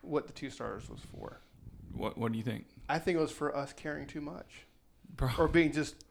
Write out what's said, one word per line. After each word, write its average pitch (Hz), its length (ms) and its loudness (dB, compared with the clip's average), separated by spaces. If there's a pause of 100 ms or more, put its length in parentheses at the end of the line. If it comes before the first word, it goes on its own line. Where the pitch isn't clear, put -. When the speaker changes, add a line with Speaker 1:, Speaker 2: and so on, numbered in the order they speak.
Speaker 1:
what 147 260 0
the - 60 -12
two 135 180 -8
stars 107 400 -8
was - 100 -12 (140)
for. - 240 -10 (540)
Speaker 2:
What, - 260 -4
what 113 140 2
do 113 60 -2
you 113 60 -4
think? 113 220 -2 (220)
Speaker 1:
I 151 100 2
think 170 180 2
it 160 40 4
was 156 120 4
for 143 240 0
us 139 160 -2
caring 151 340 -6
too 151 140 -8
much. - 460 -10 (500)
Speaker 2:
Bro. 131 220 2
Speaker 1:
Or 160 100 8
being 160 240 8
just 147 220 0 (160)